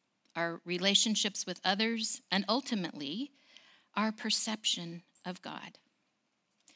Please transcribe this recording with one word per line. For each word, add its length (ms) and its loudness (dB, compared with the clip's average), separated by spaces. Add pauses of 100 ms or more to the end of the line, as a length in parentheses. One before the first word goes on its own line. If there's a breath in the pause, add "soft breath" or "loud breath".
(360)
our 280 -2
relationships 800 2
with 180 -6
others, 680 0
and 180 2
ultimately, 840 -2 (640 soft breath)
our 160 2
perception 920 -2 (220)
of 180 -6
God. 360 -12 (960 soft breath)